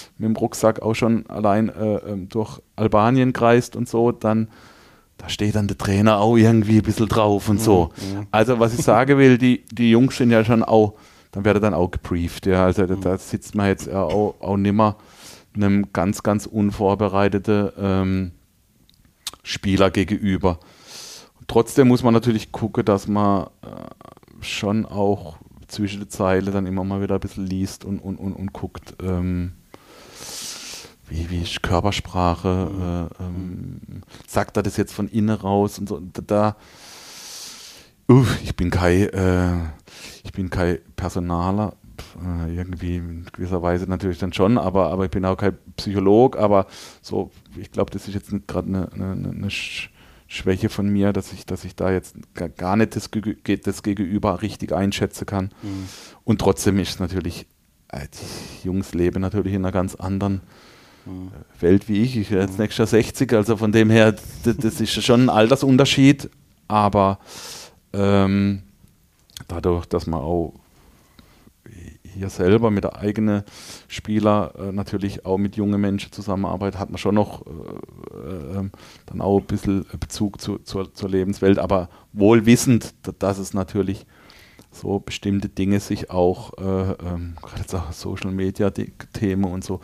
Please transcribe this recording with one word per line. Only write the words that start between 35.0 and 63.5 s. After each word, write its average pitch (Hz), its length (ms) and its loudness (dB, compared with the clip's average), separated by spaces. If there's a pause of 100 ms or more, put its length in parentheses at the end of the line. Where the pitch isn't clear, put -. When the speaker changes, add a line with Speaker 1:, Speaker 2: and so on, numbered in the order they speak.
Speaker 1:
innen 107 260 0
raus 101 440 0
und 101 100 -8
so. 104 80 -6
Und 92 340 -12
da, 104 260 2 (1500)
uff, 120 340 8
ich - 120 -6
bin 87 160 -2
kein, 90 380 4
äh, 90 480 2 (680)
ich - 100 -14
bin 92 180 -6
kein 90 280 0 (180)
Personaler, 90 760 -2 (500)
äh, 85 320 -6
irgendwie 87 420 -6
in 85 360 -10
gewisser 90 300 -4
Weise 87 260 0
natürlich 92 300 -4
dann 92 160 -6
schon, 104 240 2
aber, 90 320 0
aber 95 160 -2
ich - 40 -8
bin 95 140 -2
auch 92 120 0
kein 95 200 -2 (200)
Psycholog, 101 600 4
aber 101 300 4 (340)
so, 98 300 -8 (260)
ich 95 160 -14
glaub, 101 180 -2
das - 160 -12
ist 98 80 -10
jetzt 101 180 -10
nicht 98 160 -8
grad 92 180 -6
eine, 95 260 -6
eine, 95 200 -8
eine 92 360 -8
Sch-, - 400 -10 (400)
Schwäche 98 420 -2
von 101 180 -4
mir, 101 240 2
dass 98 200 -6
ich, 95 140 -16
dass - 180 -8
ich 90 120 -14
da 92 160 -2
jetzt 90 240 -4 (180)
ga-, 85 140 -8
gar 90 260 -4
nicht 110 220 0
das - 160 -8
Gege-, 104 320 -6
ge-, 98 140 0
das - 260 -6
Gegenüber 98 580 -2
richtig - 300 -8
einschätzen 98 520 -2
kann. 98 260 -4 (120)
Speaker 2:
Mhm. 98 260 -10 (360)
Speaker 1:
Und 110 160 0
trotzdem 98 400 2
ist 87 100 -4
es - 80 -10
natürlich, 90 480 -6 (420)
äh, 69 200 -14 (540)
die - 40 -10
Jungs 92 260 -4
leben 87 280 0
natürlich 95 340 -2
in 95 100 -2
einer 92 60 -2
ganz 95 240 -2
anderen, 98 460 -4 (640)
Speaker 2:
Mhm. 92 240 -14
Speaker 1:
äh, - 340 -16
Welt 95 260 4
wie 104 140 0
ich. 127 140 -2
Ich 104 160 -4
werde 95 100 2
jetzt 98 160 -4
Speaker 2:
Mhm. 107 60 0
Speaker 1:
nächstes - 140 -4
Jahr 113 100 2
sechzig, 120 440 0
also 107 240 2